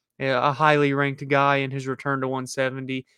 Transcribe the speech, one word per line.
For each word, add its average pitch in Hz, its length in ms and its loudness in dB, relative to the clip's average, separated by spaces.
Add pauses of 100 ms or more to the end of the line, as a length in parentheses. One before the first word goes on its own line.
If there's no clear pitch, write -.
(200)
uh, 135 60 -2
a 135 260 2
highly 147 420 4
ranked 139 340 -2
guy 139 280 4
in 135 140 -2
his 131 160 -6
return 135 360 -4
to 131 60 -2
one 131 200 -6
seventy 131 580 -4 (120)